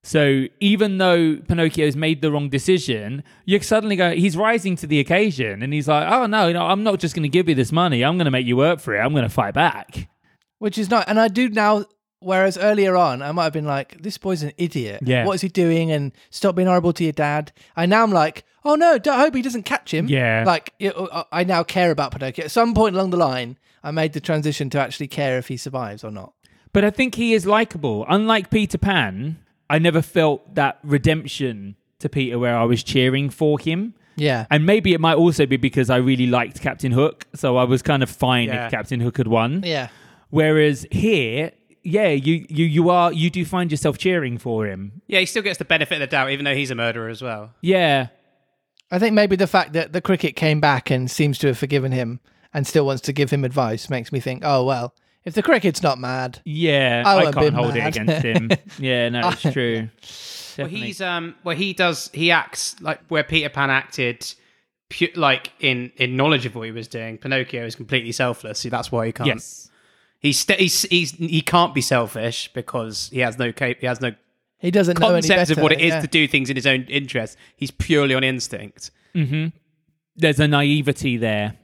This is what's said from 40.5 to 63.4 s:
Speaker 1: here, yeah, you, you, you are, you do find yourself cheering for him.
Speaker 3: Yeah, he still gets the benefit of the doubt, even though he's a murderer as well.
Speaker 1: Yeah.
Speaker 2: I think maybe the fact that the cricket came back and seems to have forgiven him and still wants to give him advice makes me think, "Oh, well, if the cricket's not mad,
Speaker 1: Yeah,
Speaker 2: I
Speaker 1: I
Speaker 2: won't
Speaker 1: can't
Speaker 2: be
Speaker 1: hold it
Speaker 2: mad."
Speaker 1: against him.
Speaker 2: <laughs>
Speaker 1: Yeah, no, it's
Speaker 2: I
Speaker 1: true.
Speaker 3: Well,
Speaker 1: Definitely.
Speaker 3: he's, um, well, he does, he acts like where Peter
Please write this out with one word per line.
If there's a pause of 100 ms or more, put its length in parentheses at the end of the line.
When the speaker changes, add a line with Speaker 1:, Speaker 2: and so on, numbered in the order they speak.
Speaker 1:
here, (320)
yeah,
you,
you,
you
are,
you
do
find
yourself
cheering
for
him.
Speaker 3:
Yeah,
he
still
gets
the
benefit
of
the
doubt,
even
though
he's
a
murderer
as
well. (100)
Speaker 1:
Yeah. (840)
Speaker 2:
I
think
maybe
the
fact
that
the
cricket
came
back
and
seems
to
have
forgiven
him (340)
and
still
wants
to
give
him
advice
makes
me
think,
"Oh,
well, (320)
if
the
cricket's
not
mad,
Speaker 1:
Yeah,
Speaker 2:
I
Speaker 1:
I
Speaker 2:
won't
Speaker 1:
can't
Speaker 2:
be
Speaker 1:
hold
it
Speaker 2:
mad."
Speaker 1:
against
him. (160)
Speaker 2:
<laughs>
Speaker 1:
Yeah,
no,
it's
Speaker 2:
I
Speaker 1:
true.
Speaker 3:
Well, (800)
Speaker 1:
Definitely.
Speaker 3:
he's,
um,
well,
he
does,
he
acts
like (100)
where
Peter